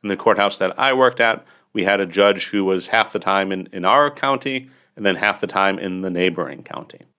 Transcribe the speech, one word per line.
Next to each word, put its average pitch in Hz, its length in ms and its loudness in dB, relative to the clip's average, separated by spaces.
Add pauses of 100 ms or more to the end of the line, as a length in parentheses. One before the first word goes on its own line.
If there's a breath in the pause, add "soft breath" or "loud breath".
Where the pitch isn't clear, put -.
In 101 80 -6
the 95 60 -2
courthouse 101 420 2
that 92 200 -2
I 135 140 2
worked 127 260 2
at, 113 260 0 (280 soft breath)
we 101 120 -2
had 98 160 2
a 98 60 0
judge 95 420 2
who 98 180 0
was 95 220 -2
half 110 260 0
the 101 40 -2
time 98 320 0
in, 92 220 -6
in 92 140 -4
our 143 240 4
county 135 580 -4 (260 soft breath)
and 104 120 -4
then 95 100 2
half 101 240 -2
the 101 60 -4
time 98 320 0
in 92 240 -6
the 95 80 -4
neighboring 87 540 -4
county. - 360 -18 (180)